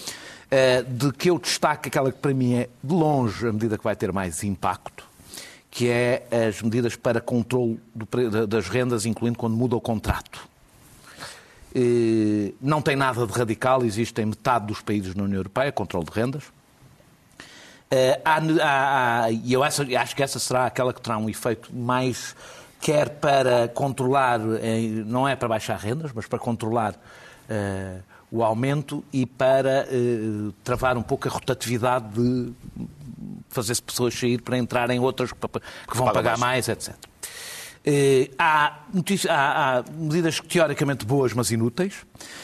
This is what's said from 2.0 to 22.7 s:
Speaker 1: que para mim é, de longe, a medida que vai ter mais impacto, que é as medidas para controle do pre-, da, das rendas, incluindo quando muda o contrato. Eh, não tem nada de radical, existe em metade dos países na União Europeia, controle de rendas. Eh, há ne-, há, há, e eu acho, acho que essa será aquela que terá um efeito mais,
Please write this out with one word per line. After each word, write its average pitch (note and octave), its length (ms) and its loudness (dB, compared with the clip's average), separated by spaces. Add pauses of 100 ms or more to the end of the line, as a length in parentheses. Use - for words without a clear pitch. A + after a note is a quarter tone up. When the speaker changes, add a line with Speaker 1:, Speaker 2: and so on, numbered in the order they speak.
Speaker 1:
que - 80 -8
para C#3 140 0
mim B2 220 2
é, A#2+ 120 0 (160)
de C3+ 100 -2
longe, B2+ 540 2
a A2 60 0
medida G#2+ 240 0
que - 80 -10
vai G#2 100 0
ter G2+ 160 -2
mais F#2 320 -4
impacto, - 640 -4 (680)
que A#2+ 160 0
é A#2+ 400 0 (220)
as G2+ 120 -6
medidas A#2 360 0
para A#2 240 0
controle A#2+ 580 0 (140)
do A2 120 -10
pre-, A#2+ 240 0
da, A2 160 0
das G2+ 220 0
rendas, A#2+ 380 0
incluindo A#2 320 -2
quando A2+ 180 -2
muda A#2+ 220 2
o - 40 -6
contrato. - 640 -4 (1300)
Eh, A2+ 840 2
não D3 200 0
tem C#3+ 140 2
nada B2+ 320 2
de G2+ 60 -8
radical, B2 500 2
existe A2+ 380 -2
em G#2+ 60 0
metade A2 380 0
dos G#2+ 140 -6
países G2+ 340 -2
na G2+ 100 -2
União G2 160 0
Europeia, B2+ 340 -2
controle F2+ 320 -4
de - 80 -12
rendas. B2+ 300 -2 (1500)
Eh, C3 320 4
há D#3 160 4
ne-, D#3+ 220 2
há, C3+ 600 2
há, A2+ 80 2
e A2+ 200 -2
eu B2+ 100 4
acho, D3 200 0
acho B2 340 -2
que C#3+ 80 0
essa C3 160 -4
será B2+ 280 0
aquela B2 260 0
que - 80 -20
terá A2+ 160 -4
um A2 120 -2
efeito - 460 -4
mais, B2+ 580 -2 (460)